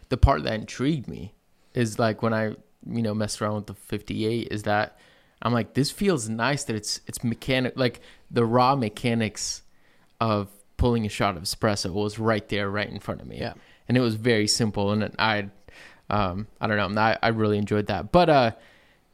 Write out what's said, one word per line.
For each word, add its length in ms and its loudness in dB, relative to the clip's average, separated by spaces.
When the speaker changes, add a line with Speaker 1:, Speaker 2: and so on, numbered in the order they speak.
Speaker 1:
the 80 0
part 260 6
that 100 -2
intrigued 540 -4
me, 260 -12
is, 240 -2
like, 240 0
when 120 0
I, 140 0
you 160 -4
know, 120 -2
messed 280 -4
around 140 -2
with 120 -6
the 60 -12
fifty-eight, 800 -4
is 120 -6
that 340 0
I'm 120 0
like, 200 0
"This 180 0
feels 360 0
nice 380 -2
that 100 -4
it's, 320 -6
it's 160 -10
mechanic," 540 -2
like, 240 -2
the 140 2
raw 300 4
mechanics 880 -2
of 280 0
pulling 280 2
a 40 -4
shot 280 0
of 60 -12
espresso 480 -2
was 280 -4
right 300 0
there, 200 -2
right 200 -4
in 100 -12
front 220 -8
of 60 -16
me. 120 -12
Speaker 2:
Yeah. 140 -6
Speaker 1:
And 100 4
it 40 4
was 140 2
very 320 2
simple. 440 0
And 260 -2
I, 320 0
um, 340 0
I 60 0
don't 260 0
know, 80 2
I, 220 4
I 60 4
really 280 2
enjoyed 300 0
that. 240 -4
But, 180 6
uh, 220 6